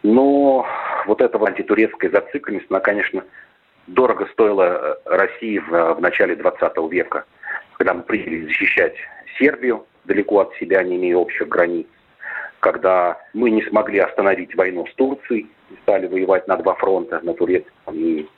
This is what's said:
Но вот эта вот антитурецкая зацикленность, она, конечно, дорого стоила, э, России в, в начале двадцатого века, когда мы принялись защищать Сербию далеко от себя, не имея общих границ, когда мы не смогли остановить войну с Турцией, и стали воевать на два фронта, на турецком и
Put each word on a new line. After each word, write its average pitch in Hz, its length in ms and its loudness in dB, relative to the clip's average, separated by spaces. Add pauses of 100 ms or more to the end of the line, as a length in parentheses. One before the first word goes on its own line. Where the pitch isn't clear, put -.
Но 135 600 4 (420)
вот 107 140 0
эта 117 180 2
вот 107 100 2
антитурецкая 101 640 0
зацикленность, 101 580 -2
она, 95 80 0
конечно, 98 460 -2 (640)
дорого 110 440 2
стоила, 104 320 4
э, 82 300 0 (120)
России 98 520 0
в, 82 360 0
в - 60 -6
начале 87 360 2
двадцатого 82 520 -2
века, 82 360 -4 (520)
когда 92 180 0
мы 87 80 -8
принялись 82 420 -6
защищать 87 500 0 (440)
Сербию 127 460 0 (200)
далеко 98 340 0
от 95 160 2
себя, 92 300 0
не 90 120 -2
имея 90 200 0
общих 90 320 -2
границ, 85 380 0 (760)
когда 90 580 2 (160)
мы 113 160 2
не 110 120 2
смогли 104 360 0
остановить 95 560 0
войну 90 320 -2
с - 80 -18
Турцией, 131 540 -2 (200)
и 98 140 -20
стали 95 240 2
воевать 92 400 0
на 92 120 0
два 90 160 0
фронта, 95 500 -2
на 85 100 -4
турецком 87 600 -2
и 78 440 -2